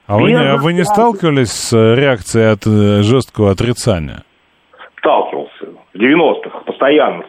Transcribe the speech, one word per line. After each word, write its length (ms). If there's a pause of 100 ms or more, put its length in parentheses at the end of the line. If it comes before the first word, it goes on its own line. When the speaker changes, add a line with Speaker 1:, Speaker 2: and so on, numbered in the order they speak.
Speaker 1:
А 100
вы 140
не, 40
а 200
вы 160
не 80
Speaker 2:
Без 80
Speaker 1:
сталкивались 640
с, 200
э, 220
реакцией 560
от, 160
э, 360
жёсткого 500
отрицания? 720 (760)
Speaker 2:
Сталкивался. 520 (440)
В 40
девяностых 640
постоянно 640